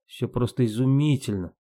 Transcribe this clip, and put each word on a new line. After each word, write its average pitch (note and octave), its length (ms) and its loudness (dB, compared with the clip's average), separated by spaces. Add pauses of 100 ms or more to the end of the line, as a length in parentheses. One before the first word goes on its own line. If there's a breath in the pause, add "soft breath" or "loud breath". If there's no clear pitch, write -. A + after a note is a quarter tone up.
всё - 240 -8
просто B2 360 -2
изумительно. B2+ 960 0